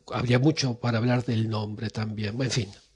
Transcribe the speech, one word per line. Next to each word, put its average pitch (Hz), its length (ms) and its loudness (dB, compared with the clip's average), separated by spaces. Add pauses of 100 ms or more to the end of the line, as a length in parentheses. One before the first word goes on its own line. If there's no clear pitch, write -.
(120)
habría 123 260 2
mucho 131 400 2
para 117 200 0
hablar 120 260 2
del 110 240 0
nombre 107 400 -4
también. 107 540 -4
En 127 80 -2
fin, 104 200 -2 (260)